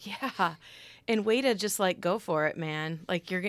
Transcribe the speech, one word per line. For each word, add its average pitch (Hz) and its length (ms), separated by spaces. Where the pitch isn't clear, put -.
Yeah. 202 560
And 220 180
way 226 160
to 262 140
just, 202 240
like, 185 220
go 185 180
for 156 300
it, - 80
man. 156 500
Like, 175 240
your, 185 180